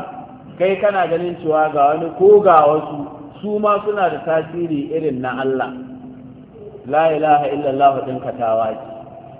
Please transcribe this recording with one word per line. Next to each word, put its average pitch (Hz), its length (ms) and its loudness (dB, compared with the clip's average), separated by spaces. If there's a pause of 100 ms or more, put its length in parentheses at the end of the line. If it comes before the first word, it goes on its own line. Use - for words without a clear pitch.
(580)
Kai 190 180 2
kana 196 300 0
ganin 170 320 -4
cewa 156 340 0
ga 147 220 4
wani 165 200 -4
ko 202 260 8
ga 160 260 6
wasu, 151 420 0 (320)
su 208 180 -4
ma 208 260 2
suna 202 260 0
da 151 100 -4
tasiri 160 720 -4
irin 147 280 -2
na 127 200 -6
Allah. 131 320 -2 (1120)
La 156 280 2
ilaha 147 360 2
illallah 139 440 2 (120)
ɗin 127 160 -8
ka 120 120 -8
ta 113 240 -2
waje. 110 300 -2 (540)